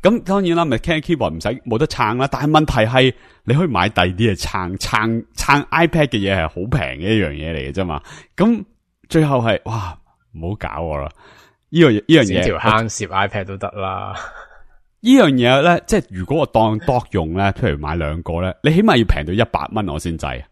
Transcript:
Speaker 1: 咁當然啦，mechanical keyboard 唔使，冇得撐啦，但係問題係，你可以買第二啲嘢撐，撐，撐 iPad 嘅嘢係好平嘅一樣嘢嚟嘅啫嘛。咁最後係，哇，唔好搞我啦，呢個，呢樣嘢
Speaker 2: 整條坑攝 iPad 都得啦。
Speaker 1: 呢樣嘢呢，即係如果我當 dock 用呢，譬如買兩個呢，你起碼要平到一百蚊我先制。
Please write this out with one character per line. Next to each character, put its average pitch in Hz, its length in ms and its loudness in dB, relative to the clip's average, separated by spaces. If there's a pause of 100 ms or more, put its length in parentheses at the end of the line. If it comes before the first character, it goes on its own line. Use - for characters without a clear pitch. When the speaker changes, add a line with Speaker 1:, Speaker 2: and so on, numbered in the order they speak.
Speaker 1:
咁 226 220 2
當 196 200 0
然 170 140 0
啦， 170 80 2
mechanical 156 360 -2
keyboard 120 340 -2
唔 82 60 -8
使， 101 80 -4 (200)
冇 113 80 0
得 151 100 2
撐 113 300 0
啦， 135 140 0
但 123 100 -6
係 151 80 0
問 156 160 4
題 - 80 -6 (160)
係， 131 240 2 (320)
你 113 80 0
可 160 100 2
以 180 40 0
買 101 220 0
第 92 120 0
二 90 60 4
啲 90 80 -2 (180)
嘢 87 40 -4
撐， 92 400 -6
撐， 113 480 -2 (100)
撐 - 340 2
iPad 160 380 2
嘅 - 100 -6
嘢 98 180 0
係 90 120 0
好 - 80 -8
平 95 140 -6 (100)
嘅 65 180 -6
一 104 240 0
樣 82 100 -2
嘢 76 220 -8
嚟 69 180 -6
嘅 - 20 -10
啫 95 120 -2
嘛。 78 160 -6 (360)
咁 214 260 2 (460)
最 160 160 4
後 139 140 2
係， 117 260 0
哇， 101 320 -8 (360)
唔 82 160 -8
好 107 60 -4
搞 71 260 -8
我 78 160 -4
啦， 69 120 -8 (600)
呢 165 120 4
個， 143 100 8
呢 104 160 2
樣 156 160 6
嘢 95 100 0
Speaker 2:
整 90 100 2
條 92 140 0
坑 113 320 2
攝 104 180 -8
iPad 95 380 -2
都 98 120 -12
得 98 140 -8
啦。 95 420 -8 (880)
Speaker 1:
呢 226 120 0
樣 220 160 8
嘢 127 320 4
呢， 175 240 4
即 220 120 0
係 - 120 0
如 92 160 -6
果 143 140 -2
我 139 80 2
當 110 340 2
dock 123 300 0
用 82 220 -2
呢， 98 260 0
譬 90 120 0
如 73 60 -4
買 73 180 -6
兩 82 280 -4
個 85 180 -6
呢， 92 120 -4 (100)
你 156 100 2
起 180 80 4
碼 214 160 4
要 113 80 4
平 76 200 0
到 85 80 -4
一 110 180 0
百 - 220 -4
蚊 104 160 -4
我 76 100 -6
先 82 180 -6
制。 76 80 -8 (260)